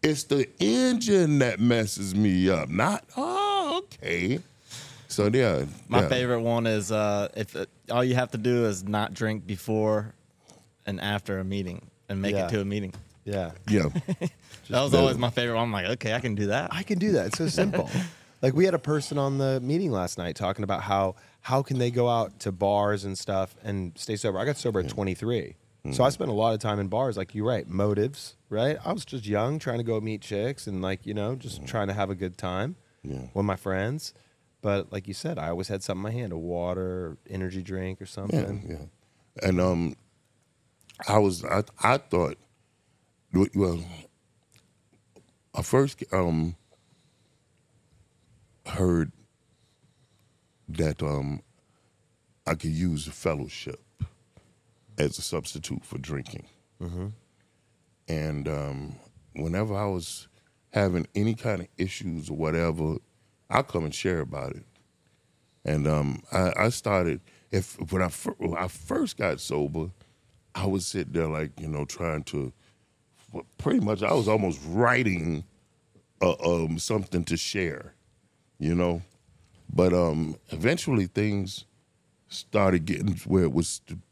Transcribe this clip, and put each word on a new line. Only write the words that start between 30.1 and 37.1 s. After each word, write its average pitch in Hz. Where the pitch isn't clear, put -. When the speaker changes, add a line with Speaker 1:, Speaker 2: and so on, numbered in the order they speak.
Speaker 3:
chicks 110
and, 95
like, 95
you 104
know, 107
just 113
Speaker 1:
Mm. -
Speaker 3:
trying 104
to 98
have 101
a 98
good 90
time 95
Speaker 1:
Yeah. 65
Speaker 3:
with 101
my 98
friends. 101
But 101
like 98
you 98
said, 151
I 80
always 87
had 98
something 92
in -
my 123
hand, 104
a 82
water, 87